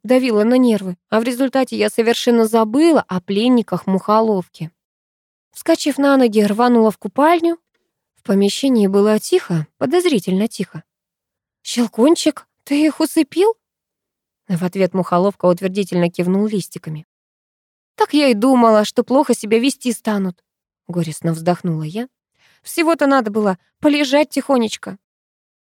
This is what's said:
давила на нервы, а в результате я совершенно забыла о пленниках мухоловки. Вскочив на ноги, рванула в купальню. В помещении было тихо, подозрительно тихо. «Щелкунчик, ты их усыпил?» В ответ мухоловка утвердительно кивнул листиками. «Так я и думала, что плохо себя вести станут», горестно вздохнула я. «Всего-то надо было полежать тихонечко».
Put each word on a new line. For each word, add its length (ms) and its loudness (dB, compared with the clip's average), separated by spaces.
давила 420 2
на 120 2
нервы, 400 0
а 100 0
в 40 -2
результате 520 -2
я 140 0
совершенно 560 2
забыла 600 2
о 140 -4
пленниках 680 0
мухоловки. 840 -2
Вскочив 460 -2
на 180 2
ноги, 260 2
рванула 480 2
в 60 -4
купальню. 640 0
В 80 -20
помещении 640 0
было 320 2
тихо, 480 -2
подозрительно 720 -2
тихо. 360 -12
«Щелкунчик, 840 0
ты 220 0
их 140 -2
усыпил?» 580 0
В 160 -4
ответ 300 -2
мухоловка 500 -2
утвердительно 640 -2
кивнул 360 -2
листиками. 600 -8
«Так 160 -2
я 140 2
и 60 2
думала, 500 2
что 180 -4
плохо 320 0
себя 240 -2
вести 340 -4
станут», 520 -6
горестно 460 -6
вздохнула 500 -4
я. 260 -8
«Всего-то 460 -2
надо 240 0
было 260 -2
полежать 500 2
тихонечко». 680 -4